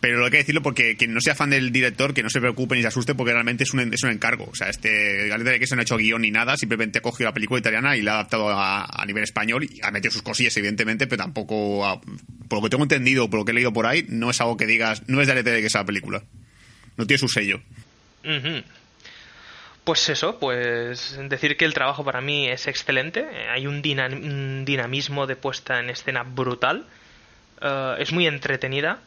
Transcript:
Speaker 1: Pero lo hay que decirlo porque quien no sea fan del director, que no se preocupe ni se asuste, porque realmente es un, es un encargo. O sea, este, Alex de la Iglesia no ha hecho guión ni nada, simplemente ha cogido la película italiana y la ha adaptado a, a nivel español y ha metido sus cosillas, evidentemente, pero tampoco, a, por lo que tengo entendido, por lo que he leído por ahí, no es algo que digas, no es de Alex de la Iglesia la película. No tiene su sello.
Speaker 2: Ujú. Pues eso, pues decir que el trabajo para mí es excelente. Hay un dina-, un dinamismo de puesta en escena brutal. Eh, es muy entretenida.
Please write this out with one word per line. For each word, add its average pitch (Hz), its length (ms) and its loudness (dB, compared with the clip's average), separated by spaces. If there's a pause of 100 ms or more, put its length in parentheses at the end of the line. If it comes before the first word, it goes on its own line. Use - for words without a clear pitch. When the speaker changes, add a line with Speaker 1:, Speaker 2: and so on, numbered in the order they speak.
Speaker 1:
Pero 120 180 4
lo 120 80 4
hay 120 60 2
que 147 60 6
decirlo 147 240 2
porque 120 360 2
quien 117 160 2
no 117 80 2
sea 151 120 4
fan 143 140 0
del 131 240 2
director, 127 400 2
que 127 100 0
no 107 60 0
se 139 100 0
preocupe 123 360 0
ni 123 80 2
se 113 60 2
asuste, 127 260 0
porque 123 180 0
realmente 120 320 2
es - 80 -2
un, 123 220 0
es 120 80 -2
un 131 80 2
encargo. 107 420 -2
O - 20 -18
sea, 95 140 -2
este, 104 640 0
Alex 113 120 -2
de 127 60 2
la 127 60 4
Iglesia 127 200 0
no 123 40 0
ha 117 40 0
hecho 117 120 0
guión 113 240 2
ni 110 100 2
nada, 120 280 2
simplemente 110 400 -2
ha - 20 0
cogido 120 300 -2
la - 20 -10
película 113 280 -2
italiana 117 360 2
y 110 60 0
la 104 100 2
ha - 40 2
adaptado 107 340 0
a, 98 340 2
a - 220 -6
nivel 101 180 -2
español 113 400 0
y - 180 -12
ha 101 100 -2
metido 104 200 0
sus - 80 -4
cosillas, 113 380 0
evidentemente, 110 480 0
pero 117 160 -2
tampoco, 101 640 0
a, 95 160 0
por - 560 -6
lo 101 60 0
que 110 40 2
tengo 131 140 2
entendido, 131 480 4
por 107 80 2
lo 104 80 0
que 113 60 0
he - 20 2
leído 120 180 2
por 110 140 2
ahí, 151 240 2
no 117 180 0
es 120 140 0
algo 117 160 0
que 117 80 2
digas, 110 400 2
no 131 160 4
es 139 60 6
de 135 40 4
Alex 127 140 2
de 120 60 4
la 117 60 4
Iglesia 107 220 2
la 101 60 -2
película. 98 360 -4 (760)
No 117 80 -2
tiene 139 120 4
su 131 100 0
sello. 101 340 -2 (600)
Speaker 2:
Ujú. 147 380 -6 (1200)
Pues 160 260 2
eso, 170 280 -2
pues 123 800 -2 (120)
decir 143 260 0
que 165 80 4
el 160 80 4
trabajo 139 320 0
para 127 160 -2
mí 143 280 -2
es 127 180 -4
excelente. 147 600 -2 (240)
Hay 131 160 -4
un 143 140 -4
dina-, 135 280 0
un 135 580 -6
dinamismo 135 600 -2
de 131 100 -4
puesta 127 440 -4
en 123 80 -4
escena 123 360 -4
brutal. 127 640 -2 (760)
Eh, 135 380 -2
es 143 120 -2
muy 175 140 2
entretenida. 139 800 -2